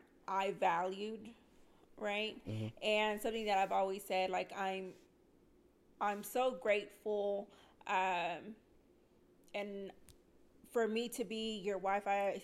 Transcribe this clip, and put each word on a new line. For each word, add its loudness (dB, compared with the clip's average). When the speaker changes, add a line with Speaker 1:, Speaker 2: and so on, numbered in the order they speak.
Speaker 1:
I 0
valued, -2
right? -2
Speaker 2:
Mm-hmm. -4
Speaker 1:
And 2
something -2
that 4
I've 2
always 2
said, 2
like, -2
I'm, -2
I'm 0
so 2
grateful, 0
um, 0
and -6
for 4
me 0
to -4
be -2
your 0
wife, 0
I, 2